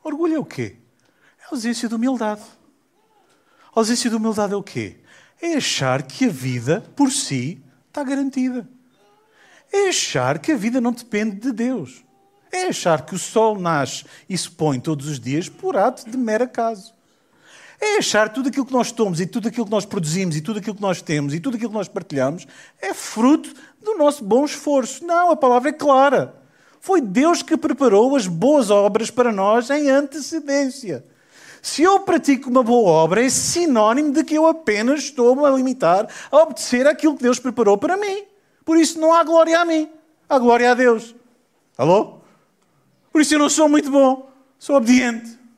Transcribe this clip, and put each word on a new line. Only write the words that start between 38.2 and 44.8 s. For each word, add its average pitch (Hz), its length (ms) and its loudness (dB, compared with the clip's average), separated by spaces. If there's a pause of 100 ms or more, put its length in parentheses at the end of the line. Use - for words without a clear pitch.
Por 330 120 2
isso 320 220 2
não 320 140 4
há 330 100 6
glória 330 360 4
a 349 60 2
mim, 320 240 0 (400)
há 285 100 4
glória 240 320 4
a - 20 4
Deus. 240 420 2 (600)
Alô? 165 440 2 (880)
Por 311 100 2
isso 302 120 2
eu 302 60 2
não 294 100 2
sou 302 180 4
muito 294 240 2
bom, 269 400 2 (260)
sou - 180 -4
obediente. 240 640 2 (200)